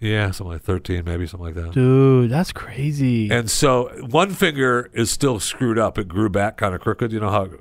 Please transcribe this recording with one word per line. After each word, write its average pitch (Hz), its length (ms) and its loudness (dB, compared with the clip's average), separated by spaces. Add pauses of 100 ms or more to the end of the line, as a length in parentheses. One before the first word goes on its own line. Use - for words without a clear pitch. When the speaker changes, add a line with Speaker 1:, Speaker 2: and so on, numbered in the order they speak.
Speaker 1:
Yeah, 107 300 0
something 92 200 -8
like 82 120 -10
thirteen, 90 420 -2
maybe 85 200 -4
something 87 200 -12
like 82 100 -10
that. 82 160 -8
Speaker 2:
Dude, 131 580 6
that's 156 220 0
crazy. 131 800 -2
Speaker 1:
And 120 180 0
so 127 380 2 (220)
one 180 220 2
finger 135 640 0
is 117 160 0
still 131 300 0
screwed 113 400 -2
up. 104 180 0
It 98 120 -4
grew 104 180 0
back 101 300 -2
kinda 95 200 -2
crooked. 110 360 -2
You 110 80 -4
know 104 80 -2
how 101 140 0 (180)